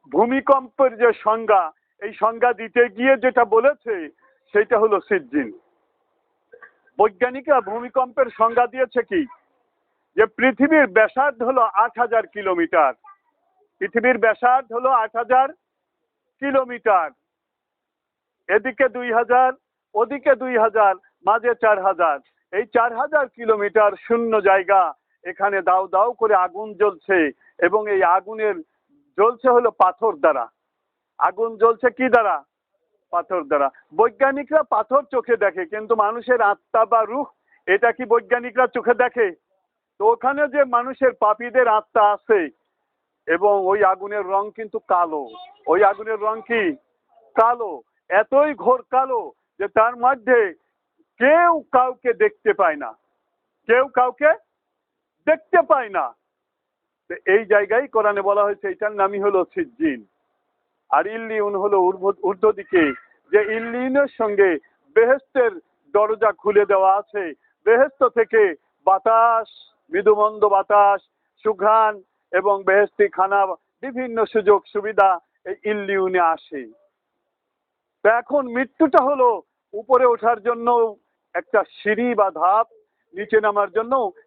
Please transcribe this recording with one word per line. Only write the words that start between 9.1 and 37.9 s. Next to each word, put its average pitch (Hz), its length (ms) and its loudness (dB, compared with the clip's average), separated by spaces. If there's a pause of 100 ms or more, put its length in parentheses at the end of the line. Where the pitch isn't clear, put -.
যে 220 100 4
পৃথিবীর 262 600 2
ব্যাসার্ধ 226 560 0
হলো 254 180 -2
আট 220 380 -2
হাজার 226 280 -2
কিলোমিটার। 170 680 -2 (840)
পৃথিবীর 226 400 -2
ব্যাসার্ধ 233 540 0
হলো 247 180 -2
আট 226 260 -2
হাজার 254 360 0 (880)
কিলোমিটার। 240 680 -2 (1400)
এদিকে 220 400 0
দুই 240 240 -8
হাজার, 240 400 2 (420)
ওদিকে 254 400 0
দুই 247 240 -2
হাজার, 214 360 2 (320)
মাঝে 226 280 0
চার 214 280 0
হাজার। 165 380 0 (320)
এই 214 140 -4
চার 233 300 -2
হাজার 294 320 -2
কিলোমিটার 214 720 0
শূন্য 233 420 -2
জায়গা, 190 540 2 (300)
এখানে 190 380 -4
দাউ 180 260 0
দাউ 202 240 0
করে 214 220 0
আগুন 190 400 -4
জ্বলছে 180 560 0 (280)
এবং 208 320 -2
এই 190 120 0
আগুনের 196 520 -2 (560)
জ্বলছে 233 400 0
হলো 240 200 2
পাথর 185 460 0
দ্বারা। 139 320 0 (680)
আগুন 208 380 -2
জ্বলছে 226 340 2
কি 247 180 -2
দ্বারা? 202 360 0 (640)
পাথর 175 340 -6
দ্বারা। 139 260 0 (240)
বৈজ্ঞানিকরা 269 680 0
পাথর 254 400 -2
চোখে 240 340 -2
দেখে, 185 300 -4
কিন্তু 214 300 -6
মানুষের 226 440 -2
আত্মা 220 440 0
বা 226 200 0
রূহ, 247 220 -6 (400)
এটা 208 260 2